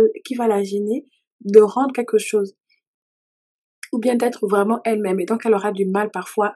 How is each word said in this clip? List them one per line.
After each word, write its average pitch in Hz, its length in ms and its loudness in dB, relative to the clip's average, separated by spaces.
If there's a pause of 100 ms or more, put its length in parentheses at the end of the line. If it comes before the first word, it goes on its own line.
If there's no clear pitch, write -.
(240)
qui 247 120 -8
va 240 120 -2
la 202 160 2
gêner 208 400 -4 (380)
de 208 180 6
rendre 247 320 2
quelque 240 260 -2
chose. 208 380 -2 (1400)
Ou 240 80 -4
bien 240 160 0
d'être 240 320 -2
vraiment 208 380 2
elle-même. 208 340 -2
Et 175 60 -2
donc, 226 200 -4
elle 226 80 4
aura 202 200 0
du 196 120 -2
mal 202 260 -2
parfois 202 440 -4